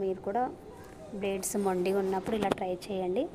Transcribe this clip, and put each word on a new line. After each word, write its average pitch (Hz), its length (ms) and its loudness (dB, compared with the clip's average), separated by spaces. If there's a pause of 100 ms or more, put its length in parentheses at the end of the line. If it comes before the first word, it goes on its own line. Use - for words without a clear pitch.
మీరు 190 240 0
కూడా 233 160 2 (760)
బ్లేడ్స్ 196 340 0 (120)
మొండిగా 185 380 4
ఉన్నప్పుడు 190 360 0
ఇలా 196 200 2
ట్రై 185 120 -2 (160)
చేయండి 190 360 0 (100)